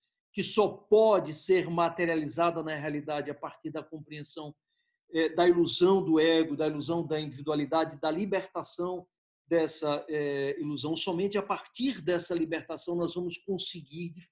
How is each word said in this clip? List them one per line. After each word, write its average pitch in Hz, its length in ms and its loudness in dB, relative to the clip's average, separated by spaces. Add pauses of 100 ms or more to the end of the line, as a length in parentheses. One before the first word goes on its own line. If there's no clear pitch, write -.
(320)
que 196 100 -4
só 202 260 2
pode 208 640 4
ser 175 380 2
materializada 165 920 0
na 156 120 -6
realidade 147 560 -4
a 143 40 -6
partir 151 360 -12
da 147 120 -8
compreensão, 151 720 -14 (580)
eh, 160 220 4
da 175 140 4
ilusão 175 540 4
do 156 160 4
ego, 156 380 4
da 156 100 0
ilusão 156 400 -2
da 151 140 -2
individualidade, 147 800 -2
da 156 100 0
libertação 180 960 -4 (400)
dessa, 151 600 0
eh, 143 500 -2
ilusão. 151 380 -4
Somente 196 420 -2
a 190 40 0
partir 202 600 -4
dessa 170 320 -2
libertação 165 640 -4
nós 170 180 -2
vamos 175 240 -6
conseguir, 170 720 -8
de 175 200 -18